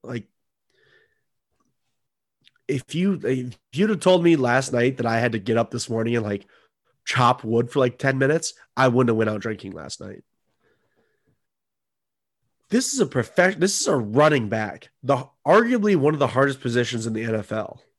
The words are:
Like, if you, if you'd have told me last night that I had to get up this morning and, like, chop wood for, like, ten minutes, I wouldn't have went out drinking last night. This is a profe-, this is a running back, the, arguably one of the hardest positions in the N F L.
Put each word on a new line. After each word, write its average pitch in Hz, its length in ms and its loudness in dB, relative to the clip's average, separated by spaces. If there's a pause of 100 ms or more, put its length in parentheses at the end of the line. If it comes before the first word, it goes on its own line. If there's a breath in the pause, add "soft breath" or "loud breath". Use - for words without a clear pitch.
Like, 113 240 -10 (2500)
if 135 260 -6
you, 180 300 0
if 127 340 -4 (140)
you'd 196 180 2
have 196 80 -2
told 180 240 4
me 170 140 6
last 127 360 0
night 127 260 0
that 117 80 -2
I 113 120 0
had 117 140 0
to 110 80 -4
get 110 160 -2
up 117 160 -2
this 120 180 -8
morning 113 240 -2
and, 117 100 -2
like, 104 220 -6 (580 soft breath)
chop 123 380 2
wood 117 300 0
for, 143 80 0
like, 123 180 0
ten 135 200 -2
minutes, 143 360 0 (220 soft breath)
I 131 100 4
wouldn't 123 220 4
have 113 80 2
went 110 140 0
out 107 100 -6
drinking 101 320 -10
last 78 280 -14
night. 98 220 -16 (2500)
This 254 240 0
is 269 60 -2
a 185 60 2
profe-, 175 520 0
this 185 240 -2
is - 40 -2
a 214 80 2
running 127 540 2
back, 107 400 -6 (140)
the, 131 260 0 (180)
arguably 214 480 4
one 151 200 2
of 143 60 -2
the 139 60 2
hardest 131 360 0
positions 117 440 -2
in 113 60 -4
the 110 100 -4
N 113 120 -2
F 107 180 -6
L. - 300 -8 (160)